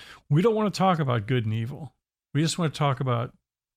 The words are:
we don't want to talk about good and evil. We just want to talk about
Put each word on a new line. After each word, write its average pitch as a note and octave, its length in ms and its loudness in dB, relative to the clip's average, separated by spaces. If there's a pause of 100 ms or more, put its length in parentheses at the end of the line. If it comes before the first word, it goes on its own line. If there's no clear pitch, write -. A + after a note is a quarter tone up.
(300)
we D3 120 4
don't A3+ 120 4
want G#3+ 200 0
to - 40 -8
talk F#3 220 4
about A#2+ 260 0
good B2 200 0
and A2 80 -2
evil. B2+ 400 -6 (400)
We C#3+ 80 2
just D#3+ 160 -2
want D#3 160 -2
to - 40 -16
talk C#3 220 0
about B2 340 -2 (440)